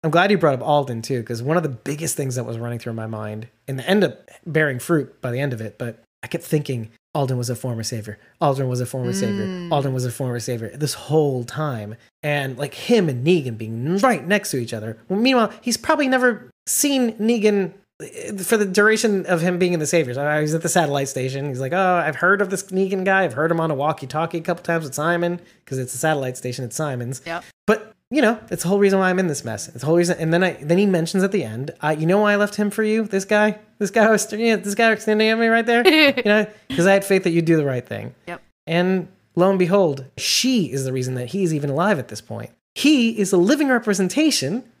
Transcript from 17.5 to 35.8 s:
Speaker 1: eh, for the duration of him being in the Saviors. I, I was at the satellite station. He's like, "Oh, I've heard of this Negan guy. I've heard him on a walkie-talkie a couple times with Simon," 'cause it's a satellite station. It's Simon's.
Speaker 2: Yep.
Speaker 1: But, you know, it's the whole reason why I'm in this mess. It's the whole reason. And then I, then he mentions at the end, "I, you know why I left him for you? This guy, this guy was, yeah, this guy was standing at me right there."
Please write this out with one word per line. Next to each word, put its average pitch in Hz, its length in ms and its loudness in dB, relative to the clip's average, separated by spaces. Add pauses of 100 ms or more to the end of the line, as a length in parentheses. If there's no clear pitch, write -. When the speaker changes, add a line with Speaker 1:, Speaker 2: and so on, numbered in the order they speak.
Speaker 1:
eh, - 380 -10
for 190 180 0
the 208 100 2
duration 208 600 2
of 180 140 2
him 180 180 0
being 175 140 2
in 165 80 0
the 151 60 -2
Saviors. 135 300 0
I, 147 220 0
I - 40 0
was 151 120 0
at 160 80 -2
the 170 60 -4
satellite 143 400 0
station. 135 400 -4
He's 127 120 -6
like, 135 120 -4
"Oh, 180 320 2
I've 151 120 -2
heard 196 260 2
of 190 80 -2
this 190 140 -6
Negan 190 400 -2
guy. 190 200 4
I've 135 100 -2
heard 156 160 0
him 170 100 2
on 160 120 0
a - 20 -2
walkie-talkie 151 640 -4
a 160 40 -6
couple 175 200 -4
times 165 220 -2
with 131 100 -12
Simon," 175 460 -2 (260)
'cause 131 120 -6
it's 127 160 -8
a 123 40 -10
satellite 139 380 -2
station. 127 280 -8
It's 107 120 -10
Simon's. 131 500 -6
Speaker 2:
Yep. 170 160 -8 (240)
Speaker 1:
But, - 260 0 (180)
you 285 120 2
know, 226 160 4 (120)
it's 170 120 -6
the 170 60 -2
whole 202 100 2
reason 196 220 4
why 185 100 2
I'm 185 80 0
in 190 80 0
this 147 180 -4
mess. 110 240 -8
It's - 120 -16
the 135 60 -6
whole 165 100 4
reason. 175 240 2
And 160 120 0
then 175 120 4
I, 175 160 0
then 156 180 2
he 208 80 4
mentions 185 380 2
at 196 80 0
the 185 100 0
end, 117 380 -8
"I, 156 140 0
you 156 120 -2
know 190 120 4
why 208 160 4
I - 20 2
left 208 200 0
him 208 140 0
for 220 140 -2
you? 214 200 2
This 190 200 -2
guy, 214 340 2 (200)
this 196 120 -2
guy 214 200 6
was, 214 220 2
yeah, 226 240 2
this 202 200 -4
guy 226 140 4
was 214 120 0
standing 214 260 2
at 226 100 2
me 226 100 2
right 226 180 2
there." 240 200 4